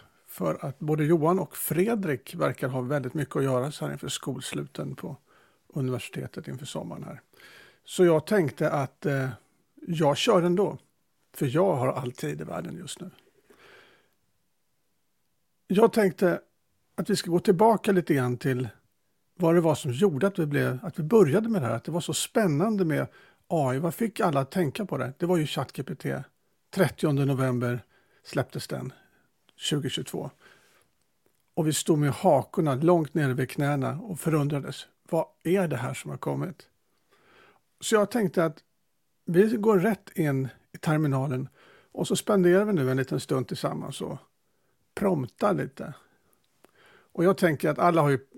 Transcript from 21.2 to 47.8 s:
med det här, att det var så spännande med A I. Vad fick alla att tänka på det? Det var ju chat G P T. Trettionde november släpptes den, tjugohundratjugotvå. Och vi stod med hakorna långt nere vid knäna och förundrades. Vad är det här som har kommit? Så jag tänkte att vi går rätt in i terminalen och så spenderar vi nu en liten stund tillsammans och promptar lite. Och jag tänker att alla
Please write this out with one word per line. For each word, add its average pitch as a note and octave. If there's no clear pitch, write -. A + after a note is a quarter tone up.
med G#3
det A#2
här, A#2
att A2+
det D#3+
var E3
så D#3
spännande G3
med C#3
A C#3
I. C3+
Vad C#3
fick A3+
alla E3
att C3+
tänka F3+
på D#3
det? B2+
Det F3
var F3
ju D3+
chat -
G C#3
P -
T. C#3
Trettionde D3
november B2
släpptes -
den, C3+
tjugohundratjugotvå. D3+
Och D#3+
vi D3+
stod D#3
med D3
hakorna D3
långt D#3+
nere C#3+
vid B2+
knäna C#3+
och G3
förundrades. C#3+
Vad E3
är F3+
det C#3+
här B2+
som -
har C#3
kommit? C#3+
Så -
jag G#3
tänkte F#3+
att D#3
vi G#3+
går G#3
rätt G3
in C#3
i -
terminalen C#3
och -
så G3
spenderar F#3+
vi G#3+
nu C3
en C3
liten C3+
stund C3
tillsammans -
och D3
promptar F#3+
lite. C#3+
Och F3
jag F#3+
tänker D#3+
att C#3+
alla E3+